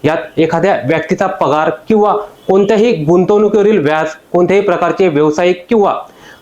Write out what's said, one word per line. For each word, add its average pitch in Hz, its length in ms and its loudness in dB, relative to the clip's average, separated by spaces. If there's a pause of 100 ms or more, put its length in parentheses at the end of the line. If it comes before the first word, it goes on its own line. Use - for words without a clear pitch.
यात 156 340 -4
एखाद्या 165 380 0 (100)
व्यक्तीचा 160 400 -2
पगार 160 440 -2 (180)
किंवा 208 240 2 (360)
कोणत्याही 208 440 2 (120)
गुंतवणुकीवरील 202 760 2
व्याज, 156 300 -2 (240)
कोणत्याही 180 300 2
प्रकारचे 175 460 0
व्यावसायिक 156 600 0
किंवा 202 260 2 (480)